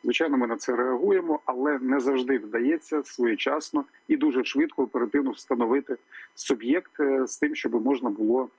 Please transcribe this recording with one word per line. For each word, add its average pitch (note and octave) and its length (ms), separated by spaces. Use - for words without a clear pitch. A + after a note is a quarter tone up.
Звичайно, C#3 340
ми B2 80
на C#3+ 100
це B2+ 200
реагуємо, D3+ 680
але C3+ 340
не B2+ 220
завжди C3 380
вдається B2+ 640
своєчасно C#3 840
і D#3 80
дуже C3 280
швидко, D3+ 380
оперативно C3+ 480
встановити B2 680
суб'єкт, C3 680
е, C3+ 260
з - 120
тим, D3+ 160
щоб A#2 300
можна B2+ 260
було A2+ 380